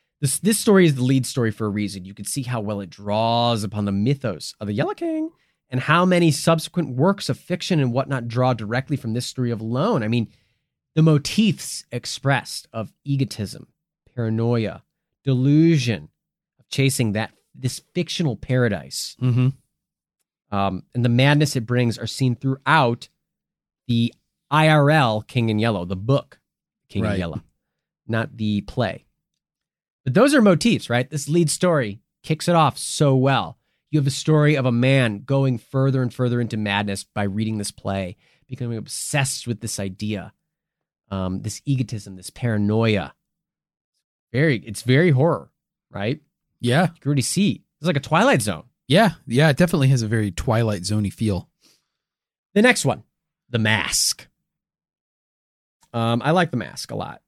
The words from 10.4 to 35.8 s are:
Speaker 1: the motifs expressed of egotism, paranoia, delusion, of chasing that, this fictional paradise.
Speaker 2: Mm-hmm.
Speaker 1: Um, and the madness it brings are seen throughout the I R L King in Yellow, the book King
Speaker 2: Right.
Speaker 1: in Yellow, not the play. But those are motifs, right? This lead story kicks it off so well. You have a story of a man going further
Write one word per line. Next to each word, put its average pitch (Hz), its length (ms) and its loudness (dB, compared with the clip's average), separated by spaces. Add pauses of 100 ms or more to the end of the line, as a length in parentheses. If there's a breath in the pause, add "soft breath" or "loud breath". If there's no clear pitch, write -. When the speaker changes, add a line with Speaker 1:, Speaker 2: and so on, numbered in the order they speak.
Speaker 1:
the 156 80 2
motifs 160 920 2
expressed - 800 -4
of 110 220 -8 (100)
egotism, 131 640 -4 (480)
paranoia, 113 680 -2 (400)
delusion, 135 880 4 (500)
of - 100 -20
chasing 135 440 0
that, 107 180 -4 (220)
this 127 280 -6 (120)
fictional 170 440 -2
paradise. 117 840 -2
Speaker 2:
Mm-hmm. 127 280 2 (1040)
Speaker 1:
Um, 98 280 -2 (100)
and 120 100 0
the 123 60 2
madness 143 460 4
it 117 100 -2
brings 120 320 0
are 113 100 -8
seen 123 280 -2
throughout 135 760 0 (760)
the 117 260 0 (360)
I 156 200 4
R 147 200 6
L 120 320 2
King 113 280 -2
in 107 100 2
Yellow, 104 260 0
the 95 100 -6
book 110 440 -2 (500)
King 104 140 -2
Speaker 2:
Right. 107 120 0
Speaker 1:
in 92 40 -2
Yellow, 85 220 -6 (680)
not 113 300 -4
the 104 240 -2
play. - 440 -6 (1000)
But 131 80 -2
those 269 220 6
are 254 60 6
motifs, 190 480 4
right? 123 200 0
This 147 180 -8
lead 165 220 2
story 135 500 0 (240)
kicks 156 240 -4
it 175 80 2
off 151 220 2
so 139 380 0
well. 127 420 0 (340)
You 151 80 2
have 139 80 2
a 135 40 2
story 151 440 2
of 131 100 -2
a 127 60 2
man 120 540 2
going 135 320 0
further 135 440 0